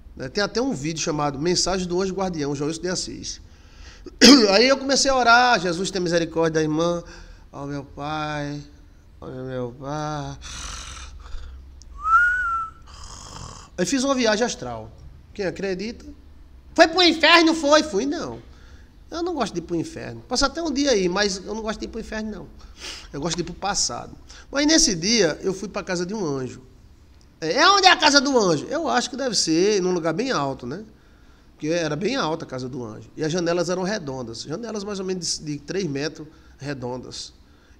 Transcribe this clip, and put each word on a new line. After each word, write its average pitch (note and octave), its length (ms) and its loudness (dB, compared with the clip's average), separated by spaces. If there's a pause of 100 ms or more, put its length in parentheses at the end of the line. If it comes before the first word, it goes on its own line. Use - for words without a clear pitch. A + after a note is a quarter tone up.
(180)
né? B2+ 100 -8
Tem G3+ 160 -2
até G3+ 180 -2
um C4 120 0
vídeo D3+ 280 -4
chamado D3 380 -2
Mensagem F3+ 480 0
do F3 140 0
Anjo F#3+ 120 -2
Guardião, E3 400 -2
Joilson D3 280 -4
de F3 80 -4
Assis. A#2 500 -8 (800)
<clears throat> A#3 320 12
Aí A3+ 160 6
eu C4+ 100 4
comecei C4+ 320 2
a C4+ 60 4
orar, A#3+ 460 6
Jesus F#3 300 -2
tem F#3+ 100 -4
misericórdia E3 540 0
da D#3+ 60 2
irmã. E3 400 0 (520)
Ó C#3+ 120 -10
meu C#3+ 200 -8
pai, D3 760 -6 (600)
ó - 60 -12
meu B2+ 520 -6
pai. C#3+ 580 -6 (3500)
Aí F3+ 60 0
fiz B3+ 180 0
uma C#4 100 2
viagem A#3 320 2
astral. A#2 460 -8 (420)
Quem G3+ 120 -6
acredita? G3 600 -6 (720)
Foi E4 100 8
pro E4 160 2
inferno? E4 540 6
Foi, D4 260 6
fui, B3 240 -2
não. F3 360 -6 (680)
Eu E4 140 -6
não F4 100 -2
gosto A#3 200 -2
de F3 60 -6
ir - 20 -4
pro E3+ 120 -8
inferno. A#2+ 540 -6
Passa B3+ 200 2
até D#4+ 140 -4
um E4 80 -4
dia C#4 220 2
aí, F#3+ 160 4
mas G3 380 0
eu G#3 100 -8
não A3+ 60 -8
gosto G#3+ 180 -6
de A3 60 -8
ir - 20 -6
pro A3+ 140 -10
inferno, A3 280 -8
não. E3+ 180 -12 (640)
Eu C#3+ 80 -8
gosto E3 160 -4
de F3 40 -2
ir D#3 40 -4
pro E3+ 80 -10
passado. B2+ 600 -4 (380)
Mas C#4+ 160 2
nesse D4 260 6
dia, F3 480 2
eu F#3 120 -2
fui F#3+ 160 -8
pra G3+ 120 -6
casa F3+ 240 -4
de F#3+ 80 -6
um G#3+ 120 -4
anjo. C3 360 -6 (800)
É, D#3+ 140 -2
é D#4 160 6
onde G4 180 6
é F4 40 8
a D#4+ 40 6
casa C#4+ 240 6
do C4 180 4
anjo? F3 280 2
Eu - 240 -4
acho A#3+ 200 0
que C#4 60 -10
deve B3 180 -4
ser F3+ 480 2
num F3+ 120 2
lugar E3 180 0
bem A3+ 180 -2
alto, C#3+ 380 -2
né? F3 160 -10 (680)
Porque D3+ 160 -6
era D#3+ 260 0
bem G#3+ 220 -2
alta D#3+ 260 -2
a - 40 -14
casa C3 200 -8
do B2+ 160 -10
anjo. A2 320 -14
E D3 80 -6
as D3+ 80 0
janelas E3+ 380 0
eram F#3 140 -2
redondas. C3+ 580 -6
Janelas G#3+ 420 -8
mais G3+ 160 -8
ou F#3+ 60 -6
menos F#3 340 -4
de, D3+ 140 -8
de C#3+ 60 -8
três F3+ 280 -6
metros D3 400 -6 (300)
redondas. B2+ 760 -10 (480)